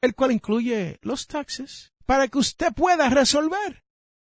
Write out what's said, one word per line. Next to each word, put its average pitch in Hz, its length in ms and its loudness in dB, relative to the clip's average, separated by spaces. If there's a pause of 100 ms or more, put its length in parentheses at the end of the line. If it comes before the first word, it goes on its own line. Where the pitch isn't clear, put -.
el 254 120 0
cual 262 180 0
incluye 220 680 -2
los 247 260 -8
taxes, - 640 -12 (120)
para 269 240 2
que - 80 -6
usted 311 380 0
pueda 330 340 4
resolver 302 760 0 (520)